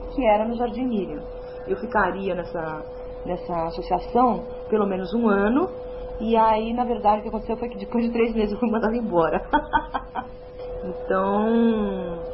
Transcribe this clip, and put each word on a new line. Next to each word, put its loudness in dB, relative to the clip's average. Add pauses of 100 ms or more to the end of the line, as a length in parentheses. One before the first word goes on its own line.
(140)
que 0
era 6
no -2
Jardim -2
Miriam. -2 (440)
Eu -2
ficaria 0
nessa, -6 (420)
nessa -4
associação 2 (240)
pelo 2
menos -2
um 4
ano, 4 (500)
e 2
aí, 4
na 2
verdade, 4
o -8
que -6
aconteceu -4
foi -4
que -10
depois 0
de 0
três 2
meses 2
eu -4
fui 2
mandada 2
embora. 2 (100)
<laughs> 0 (720)
Então, 2 (160)